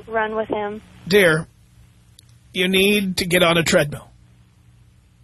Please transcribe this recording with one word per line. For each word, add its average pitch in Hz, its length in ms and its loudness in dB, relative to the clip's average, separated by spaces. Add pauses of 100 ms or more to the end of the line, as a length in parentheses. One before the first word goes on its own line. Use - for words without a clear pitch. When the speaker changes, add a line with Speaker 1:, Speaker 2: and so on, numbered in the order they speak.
Speaker 1:
run 220 300 -4
with 214 120 -4
him. 208 340 -6 (260)
Speaker 2:
Dear, 170 380 2 (1040)
you 180 160 0
need 190 500 2
to 196 80 -4
get 175 160 2
on 170 140 2
a 165 80 2
treadmill. 147 440 -2 (1160)